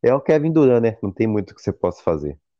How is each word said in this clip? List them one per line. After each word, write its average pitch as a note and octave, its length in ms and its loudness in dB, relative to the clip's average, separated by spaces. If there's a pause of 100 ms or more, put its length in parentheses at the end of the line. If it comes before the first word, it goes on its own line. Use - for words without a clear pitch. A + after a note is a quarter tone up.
É A#2+ 100 4
o C#3+ 80 0
Kevin D#3 320 0
Durant, B2+ 300 4
né? A2+ 200 -2
Não G2+ 80 -4
tem A2+ 160 -2
muito G#2 280 -4
que - 80 -20
você G2+ 100 -4
possa - 300 -6
fazer. D2+ 340 -4 (240)